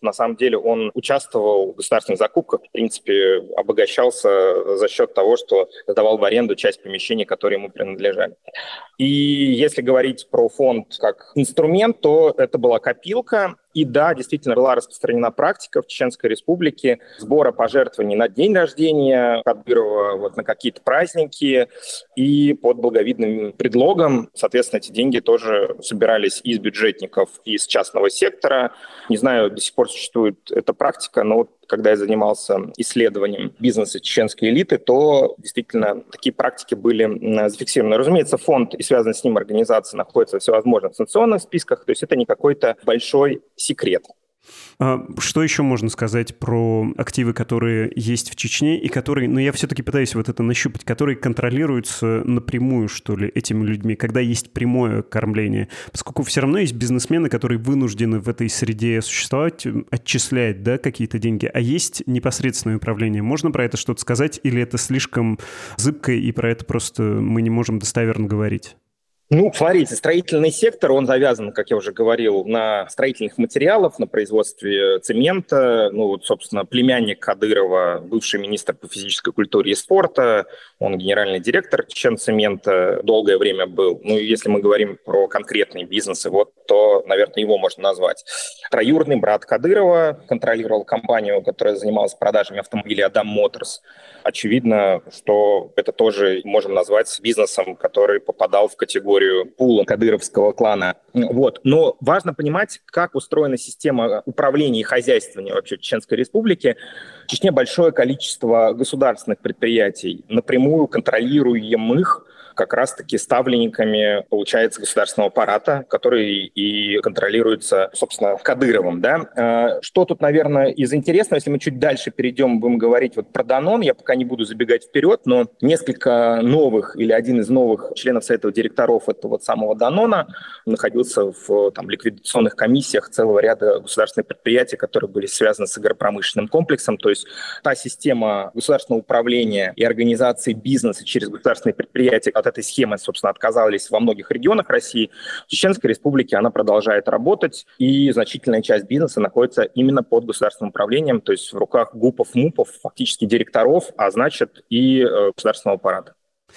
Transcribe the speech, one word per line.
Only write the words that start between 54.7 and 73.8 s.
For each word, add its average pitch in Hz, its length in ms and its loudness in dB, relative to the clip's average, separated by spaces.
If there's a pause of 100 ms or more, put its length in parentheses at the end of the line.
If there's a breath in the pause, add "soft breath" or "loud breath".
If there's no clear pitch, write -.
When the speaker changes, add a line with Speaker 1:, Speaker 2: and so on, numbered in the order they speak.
Speaker 2:
кормление? 107 680 -4 (240 loud breath)
Поскольку - 300 -8
все - 180 -4
равно 139 180 2
есть 160 140 0
бизнесмены, 123 560 -2
которые 120 300 -2
вынуждены 113 600 -2
в 107 120 -6
этой 113 180 -4
среде 113 540 -2
существовать, - 640 -4
м, 113 240 -6
отчислять, 117 720 -2
да, 120 160 0
какие-то 117 400 -4
деньги, 110 340 -2
а 127 80 -2
есть 139 460 -2
непосредственное 123 720 -2
управление. 107 440 -2
Можно 151 280 -2
про 127 160 -2
это - 100 -6
что-то - 240 -6
сказать 139 420 -2
или 123 200 0
это 120 160 -4
слишком 117 600 -2 (380 loud breath)
зыбко 135 360 -2
и 120 200 0
про 117 180 -2
это 113 140 -4
просто - 380 -4
мы 107 400 0
не 113 80 0
можем 113 280 -2
достоверно 110 480 -2
говорить? 107 500 -4 (560)
Speaker 1:
Ну, 180 220 4
смотрите, 156 400 2
строительный 160 560 0
сектор, 196 400 0
он 135 160 2
завязан, 123 460 2
как - 180 -4
я 117 60 2
уже 101 160 -4
говорил, 110 540 0
на 110 420 -2
строительных 127 500 -4
материалах, 170 640 2